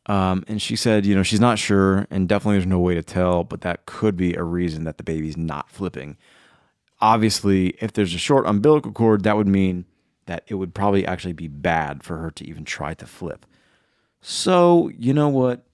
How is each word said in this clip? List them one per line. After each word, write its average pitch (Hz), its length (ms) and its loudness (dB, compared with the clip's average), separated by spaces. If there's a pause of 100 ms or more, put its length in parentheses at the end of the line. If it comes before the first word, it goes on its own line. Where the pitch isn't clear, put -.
(120)
Um, 92 360 0
and 107 120 -6
she 113 160 -6
said, 107 300 2
you 101 100 4
know, 98 60 4
she's 101 180 0
not 113 200 2
sure 98 500 2
and 92 180 -2
definitely 101 300 0
there's 92 80 0
no 92 140 0
way 90 160 0
to 82 80 -4
tell, 90 400 0
but - 180 -12
that 87 240 -8
could 104 320 -2
be 87 160 0
a 85 100 -6
reason 85 400 -4
that 80 140 -8
the - 60 -16
baby's 78 340 -6
not 78 320 -8
flipping. 73 480 -10 (840)
Obviously, 104 800 2
if 110 140 -6
there's 92 220 0
a - 20 -6
short 135 300 2
umbilical 107 440 2
cord, 110 320 2
that 107 140 2
would 107 100 2
mean 95 380 2 (400)
that 85 220 -10
it 110 80 -8
would 95 180 -8
probably 101 320 0
actually 90 280 -6
be 80 140 -10
bad 73 560 -4
for 85 140 -10
her 82 140 -8
to - 140 -18
even 78 200 -14
try 76 300 -8
to - 100 -20
flip. - 400 -14 (760)
So, 175 760 4
you 123 160 0
know 147 160 4
what? 127 340 0 (100)